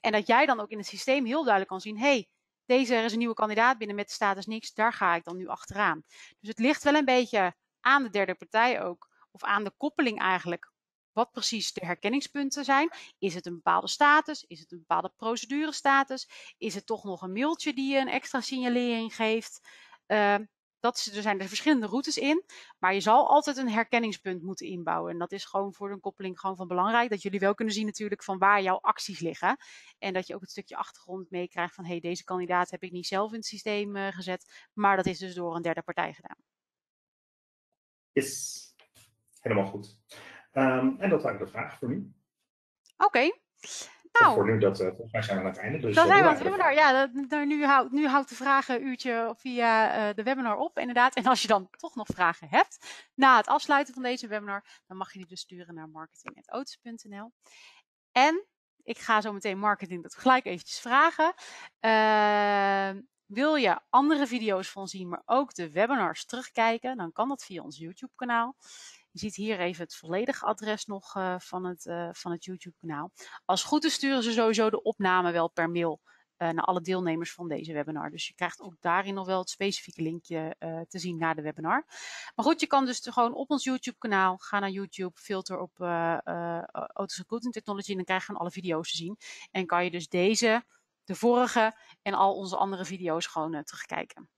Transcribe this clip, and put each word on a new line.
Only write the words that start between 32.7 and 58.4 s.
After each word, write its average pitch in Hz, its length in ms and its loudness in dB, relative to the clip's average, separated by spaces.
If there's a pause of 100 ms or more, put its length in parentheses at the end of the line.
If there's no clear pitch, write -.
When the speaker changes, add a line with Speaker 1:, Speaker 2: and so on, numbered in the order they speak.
Speaker 1:
heb - 120 -12
ik 185 100 -12
niet 180 140 -8
zelf 202 240 -2
in 226 60 -10
het 220 100 -10
systeem, 208 500 -6
eh, 196 160 -4
gezet, 185 600 -10
maar 202 240 4
dat 185 100 2
is 185 120 -4
dus 180 160 -10
door 175 220 -6
een 170 60 -6
derde 165 200 -2
partij 165 300 -4
gedaan." - 240 -20 (1800)
Speaker 2:
Yes, - 480 -2 (800)
helemaal 101 260 0
goed. - 320 -12 (540)
Ehm, 131 460 2
en 190 120 0
dat 160 120 4
waren 101 160 -4
de - 80 -8
vragen - 320 -10
voor - 100 -6
nu. 185 240 -6 (840)
Speaker 1:
Oké. 320 340 4 (300)
Speaker 2:
Of - 600 -2
Speaker 1:
Nou, 175 120 8
Speaker 2:
voor 104 180 4
nu, 113 60 4
dat, 98 220 4
eh, 92 60 0
volgens - 260 -8
mij 107 100 -2
zijn 98 160 0
we 92 60 -2
aan 92 60 -2
het - 80 -12
einde, - 200 -4
dus, 113 160 0
Speaker 1:
dan 320 100 8
Speaker 2:
eh, 339 60 6
Speaker 1:
zijn 392 120 10
we 359 60 10
Speaker 2:
dat 302 100 4
Speaker 1:
aan - 60 -6
het 381 80 2
Speaker 2:
waren 392 60 -2
de 330 140 4
Speaker 1:
webinar. 294 200 8
Speaker 2:
vragen. 262 220 4
Speaker 1:
Ja, 277 80 -4
dat, 254 80 -6
nou, 294 160 0
nu 294 180 0
houdt, 262 280 4
nu 294 160 2
houdt 269 200 2
de 247 60 -16
vragenuurtje 254 1040 0
via, 233 560 2 (140)
eh, 208 60 -4
de 214 80 -6
webinar 240 340 0
op, - 220 -4
inderdaad. 247 360 4
En 233 120 -2
als 254 160 4
je 226 60 -4
dan 196 220 2
toch - 240 -16
nog 214 120 -8
vragen 170 420 0
hebt - 640 0
na 262 220 8
het 214 100 6
afsluiten 285 480 2
van 254 80 -10
deze 247 240 -4
webinar, 202 380 -6 (220)
dan 185 100 -16
mag 185 160 -10
je 196 60 -18
die 180 100 -16
dus 180 120 -16
sturen 175 340 -16
naar 160 140 -14
marketing - 480 -18
at - 160 -20
otis 269 240 -10
punt 233 320 -18
N 202 120 -16
L. 226 120 -18 (800)
En 320 340 4 (360)